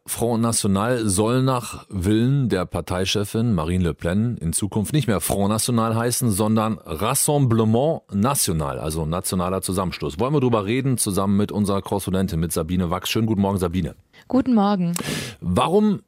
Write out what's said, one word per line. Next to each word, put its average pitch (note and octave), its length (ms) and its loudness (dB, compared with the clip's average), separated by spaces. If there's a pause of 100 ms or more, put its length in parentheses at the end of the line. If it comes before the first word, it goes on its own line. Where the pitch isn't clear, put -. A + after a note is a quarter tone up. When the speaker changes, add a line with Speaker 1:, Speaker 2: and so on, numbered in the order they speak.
Speaker 1:
Front A#2 360 -2
National A2+ 640 0
soll A2 360 2
nach B2+ 480 -2
Willen A2+ 580 2
der F2+ 160 0
Parteichefin G2+ 880 -2
Marine F2 320 0
Le D#2 100 0
Pen G#2 440 -2
in E2+ 160 -4
Zukunft G#2 400 -2
nicht D3+ 120 0
mehr G2+ 140 0
Front G2+ 300 0
National A2+ 440 0
heißen, A#2 360 0
sondern G#2+ 480 2
Rassemblement A#2 1200 2 (100)
National, G2 680 0
also D#2 260 -4
nationaler F#2 560 -2
Zusammenschluss. F2 580 -4
Wollen C3 140 0
wir D3 80 2
drüber A2+ 240 2
reden, B2+ 320 0
zusammen G2 400 0
mit G#2 160 0
unserer G2 300 0
Korrespondentin, F#2 580 -2
mit E2 120 -2
Sabine F2 380 -2
Wachs. F2+ 200 -4
Schönen A2+ 160 0
guten G2+ 160 0
Morgen, G2 160 2
Sabine. F2 360 -2 (320)
Speaker 2:
Guten B3+ 280 2
Morgen. G3 420 2 (440)
Speaker 1:
Warum D#3+ 680 2